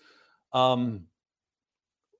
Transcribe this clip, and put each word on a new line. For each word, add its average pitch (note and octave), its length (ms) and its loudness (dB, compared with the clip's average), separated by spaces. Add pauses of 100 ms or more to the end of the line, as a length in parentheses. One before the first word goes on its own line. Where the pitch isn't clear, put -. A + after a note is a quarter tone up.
(520)
Um, B2 540 0 (1120)